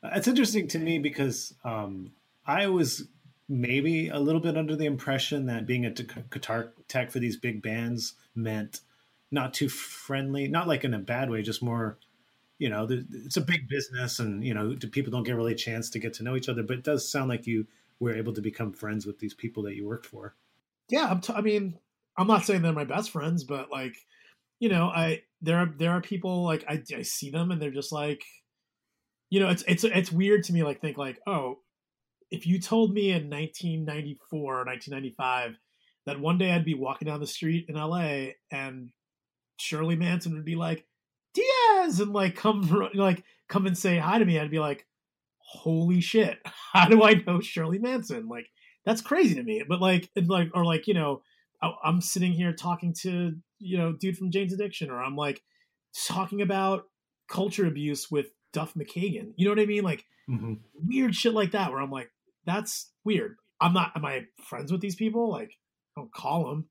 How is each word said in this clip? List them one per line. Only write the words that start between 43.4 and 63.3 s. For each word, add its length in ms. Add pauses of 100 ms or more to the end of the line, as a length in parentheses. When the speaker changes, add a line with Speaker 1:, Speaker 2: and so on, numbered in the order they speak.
Speaker 2:
come 180
and 100
say 200
hi 220
to 60
me," 140
I'd 120
be 80
like, 280 (500)
"Holy 640
shit, 420
<laughs> 300
how 160
do 140
I 120
know 260
Shirley 380
Manson?" 500
Like, 200 (360)
that's 160
crazy 340
to 80
me. 240
But, 140
like, 340
and, 140
like, 240
or, 120
like, 220
you 60
know, 300 (380)
I, 120 (100)
I'm 180
sitting 320
here 200
talking 480
to, 340 (240)
you 180
know, 160
dude 240
from 140
Jane's 220
Addiction, 380
or 120
I'm, 120
like, 260 (680)
talking 340
about 440 (440)
culture 380
abuse 440
with 160 (260)
Duff 220
McKagan. 600
You 80
know 60
what 80
I 60
mean? 180
Like, 220 (240)
Speaker 1:
Mm-hmm. 240 (200)
Speaker 2:
weird 420
shit 180
like 180
that 200
where 100
I'm 100
like, 180 (360)
"That's 440 (140)
weird." 320 (260)